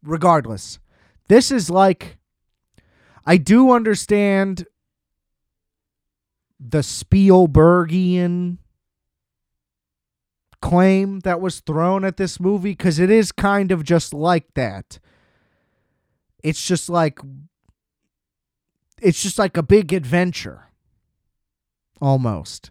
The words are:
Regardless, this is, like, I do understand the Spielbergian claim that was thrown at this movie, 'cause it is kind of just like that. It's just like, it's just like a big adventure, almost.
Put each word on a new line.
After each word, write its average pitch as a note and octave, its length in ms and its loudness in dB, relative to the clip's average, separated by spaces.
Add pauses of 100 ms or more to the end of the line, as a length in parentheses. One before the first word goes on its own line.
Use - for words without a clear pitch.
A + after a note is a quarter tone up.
Regardless, D3+ 760 -2 (480)
this B3 240 6
is, F#3 180 -4
like, F#3+ 480 0 (1040)
I E3+ 120 4
do A3+ 340 4
understand G3+ 960 -2 (1900)
the C3 200 -6
Spielbergian F3+ 1800 2 (2000)
claim F#3+ 580 0
that F3+ 220 -4
was F#3 180 -8
thrown F3 440 -4
at F#3+ 120 -6
this F#3+ 240 -8
movie, F#3+ 340 -4
'cause E3 240 -2
it F#3 120 2
is G#3+ 220 2
kind G3+ 380 -2
of E3+ 140 -2
just E3 300 0
like D#3+ 400 -2
that. G2+ 440 -8 (1400)
It's D#3+ 240 -6
just F3+ 220 -4
like, E3 300 -2 (1800)
it's F#3 200 0
just F#3+ 160 -6
like G3 200 -2
a E3 40 -2
big F#3 300 2
adventure, E3+ 800 -4 (1300)
almost. B2 720 -4